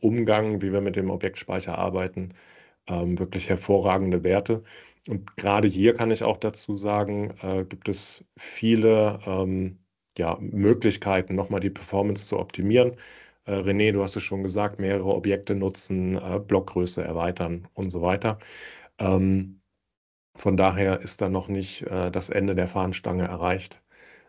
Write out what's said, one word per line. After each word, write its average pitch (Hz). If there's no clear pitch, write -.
Umgang, 107
wie 95
wir 98
mit 98
dem 95
Objektspeicher 92
arbeiten, 92
ähm, 87
wirklich 92
hervorragende 95
Werte. 101
Und 101
gerade 101
hier 98
kann 113
ich 110
auch 110
dazu 107
sagen, 104
äh, 95
gibt 92
es -
viele, 110
ähm, 95
ja, 85
Möglichkeiten, 98
noch 95
mal 98
die 95
Performance 101
zu 98
optimieren. 117
Äh, 101
René, 98
du 98
hast 98
es 101
schon 95
gesagt, 101
mehrere 98
Objekte 98
nutzen, 95
äh, 92
Blockgröße 95
erweitern 85
und 98
so 90
weiter. 98
Ähm, 95
von 95
daher 95
ist -
da 95
noch 95
nicht, 95
äh, 92
das 90
Ende 98
der 92
Fahnenstange 92
erreicht, 90